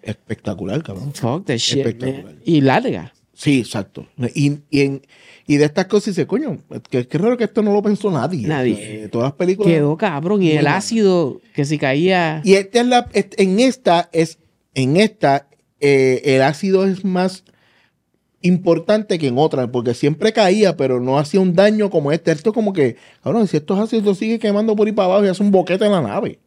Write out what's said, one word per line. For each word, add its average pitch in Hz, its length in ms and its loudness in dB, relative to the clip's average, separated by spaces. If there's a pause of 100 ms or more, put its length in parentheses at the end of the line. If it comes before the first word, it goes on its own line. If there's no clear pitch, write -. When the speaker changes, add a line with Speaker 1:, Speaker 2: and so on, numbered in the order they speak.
Speaker 1:
Espectacular, 107 800 -8
cabrón. 123 300 -12
Speaker 2:
Fuck 135 320 -6
the 127 120 -4
shit, 139 220 -2
Speaker 1:
Espectacular. 131 460 -6
Speaker 2:
man. - 180 -20
Y 160 160 2
larga. 135 540 0 (200)
Speaker 1:
Sí, 139 260 0
exacto. - 480 -10 (280)
Y, 143 240 0 (100)
y, 143 120 0
en, 139 200 -2 (460)
y 147 100 2
de 147 80 4
estas 180 220 -2
cosas 208 280 -2
dice, 156 100 -2
"Coño, 226 340 -4 (300)
qué, 123 160 -2
qué - 120 -6
raro 240 200 0
que 233 60 -2
esto 214 200 -2
no 208 100 0
lo 208 80 2
pensó 208 280 -2
nadie". 151 380 -2
Speaker 2:
Nadie. 107 560 -4
Speaker 1:
Eh, 107 60 -12
todas 117 200 -2
las 143 40 -10
películas 185 400 0
Speaker 2:
Quedó 147 240 0
cabrón. 185 440 -2
Y 180 40 2
Speaker 1:
muy 156 80 2
Speaker 2:
el 151 80 2
Speaker 1:
buenas. 147 240 2
Speaker 2:
ácido 185 560 0 (120)
que 143 120 -2
si 147 120 -4
caía 156 680 0
Speaker 1:
Y 185 80 6
esta 196 280 2
es 247 60 0
la, 247 260 0
est-, 196 280 -4
en 190 180 2
esta 202 540 2
es, 165 240 -2 (360)
en 135 220 0
esta, 175 540 0 (320)
eh, 131 420 4
el 131 200 4
ácido 190 420 0
es 190 180 -2
más 185 400 -2 (1000)
importante 180 760 0
que 151 100 -2
en 123 100 0
otra, 139 340 0
porque 120 220 -2
siempre 160 380 0
caía, 208 460 2
pero 127 240 0
no 131 160 0
hacía 151 220 0
un 185 160 2
daño 208 340 2
como 147 220 0
este. 165 200 0
Esto 185 220 -2
como 208 200 -2
que, 131 220 2 (280)
cabrón, 202 240 0
si 160 100 -2
estos 185 220 -2
ácidos 208 380 0
sigue 226 220 -4
quemando 214 360 0
por 214 120 2
ahí 214 60 -4
para 196 140 0
abajo 202 180 2
y 196 40 2
hace 180 140 -2
un 202 80 2
boquete 185 340 2
en - 60 2
la 185 100 2
nave. 120 460 -6